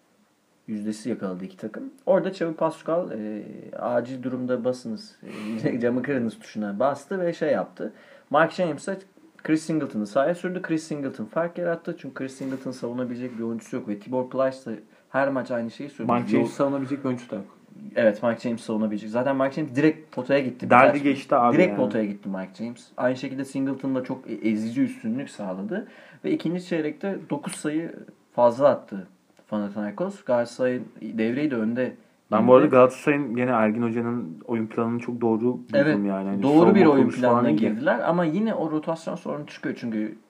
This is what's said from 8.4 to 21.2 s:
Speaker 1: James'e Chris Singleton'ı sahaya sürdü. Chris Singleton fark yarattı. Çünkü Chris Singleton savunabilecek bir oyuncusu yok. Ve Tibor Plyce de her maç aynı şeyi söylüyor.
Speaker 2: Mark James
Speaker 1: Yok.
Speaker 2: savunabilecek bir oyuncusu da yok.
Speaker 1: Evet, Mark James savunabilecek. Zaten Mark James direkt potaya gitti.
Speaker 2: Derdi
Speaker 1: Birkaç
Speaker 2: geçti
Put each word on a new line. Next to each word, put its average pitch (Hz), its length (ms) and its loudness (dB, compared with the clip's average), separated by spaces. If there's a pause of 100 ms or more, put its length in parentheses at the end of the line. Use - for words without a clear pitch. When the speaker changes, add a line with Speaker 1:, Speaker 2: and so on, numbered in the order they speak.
Speaker 1:
James'e 180 460 -4 (460)
Chris 156 200 0
Singleton'ı 135 440 -2
sahaya 147 280 0
sürdü. 180 260 -6
Chris 156 220 -2
Singleton 139 420 -6
fark 170 320 -4
yarattı. 170 420 -4
Çünkü 131 160 -14
Chris 131 200 -10
Singleton 135 360 -8
savunabilecek 123 680 -8
bir 113 60 -6
oyuncusu 113 320 -6
yok. 123 120 -8
Ve 156 120 -6
Tibor 127 300 -4
Plyce 131 360 0
de 110 140 -10 (300)
her 139 200 0
maç 127 220 -4
aynı 117 200 -4
şeyi 143 180 -12
söylüyor. 120 280 0
Speaker 2:
Mark 123 100 -4
James - 200 2
Speaker 1:
Yok. - 80 -10
Speaker 2:
savunabilecek 139 440 -2
bir - 60 -6
oyuncusu 123 260 -4
da 110 40 -6
yok. 98 100 -8 (500)
Speaker 1:
Evet, 110 280 4
Mark 113 180 0
James 117 200 -4
savunabilecek. 110 480 -4
Zaten 127 260 0
Mark 135 180 0
James 147 220 -6
direkt 156 400 2
potaya 135 240 2
gitti. 123 300 -4
Speaker 2:
Derdi 123 240 10
Speaker 1:
Birkaç 143 100 -2
Speaker 2:
geçti 139 320 0